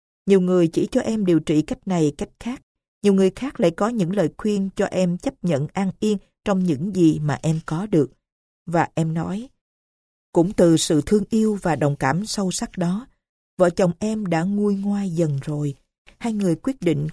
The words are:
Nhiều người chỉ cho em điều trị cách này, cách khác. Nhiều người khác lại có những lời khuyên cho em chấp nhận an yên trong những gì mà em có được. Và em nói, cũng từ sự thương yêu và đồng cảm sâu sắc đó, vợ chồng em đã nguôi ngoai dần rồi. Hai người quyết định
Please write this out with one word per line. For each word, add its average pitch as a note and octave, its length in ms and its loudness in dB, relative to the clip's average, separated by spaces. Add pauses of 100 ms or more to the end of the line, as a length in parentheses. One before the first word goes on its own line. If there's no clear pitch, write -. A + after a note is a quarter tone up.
(260)
Nhiều G3 140 6
người F3+ 280 2
chỉ - 240 -2
cho B3 80 2
em A3 260 -2
điều E3 140 4
trị D#3 220 0
cách - 260 -6
này, E3 300 0
cách G3+ 120 -8 (100)
khác. B3 220 -10 (400)
Nhiều G3+ 120 4
người F#3+ 160 4
khác C4 300 -8
lại F3 100 4
có G3+ 180 -2
những G3+ 280 -2
lời E3+ 120 2 (100)
khuyên G3+ 380 -2
cho G3 100 2
em F#3 320 0
chấp C4+ 160 -6 (100)
nhận D#3 280 0
an F#3+ 180 -2 (100)
yên G#3+ 180 0 (260)
trong F#3+ 200 0
những F3 300 -2
gì D#3+ 240 4
mà D3+ 240 -2
em D#3+ 240 0
có F3 200 -4
được. D#3+ 240 2 (560)
Và A3 280 0
em D#3+ 200 -2
nói, F3+ 340 -6 (840)
cũng E3+ 200 2
từ E3+ 240 6
sự D3+ 300 2
thương G#3 240 2
yêu A3 320 0
và D#3+ 140 0
đồng C#3+ 200 0
cảm D#3 300 -2
sâu F#3+ 240 -4
sắc - 280 -8
đó, F#3 280 -4 (520)
vợ F3+ 120 4
chồng F3 280 2
em A3 280 -4
đã E3 160 0
nguôi G3+ 340 0
ngoai G3+ 340 -2
dần D#3+ 320 0
rồi. D3 320 -4 (440)
Hai A#3 140 -4
người F#3+ 240 0
quyết - 240 -6
định D#3 320 0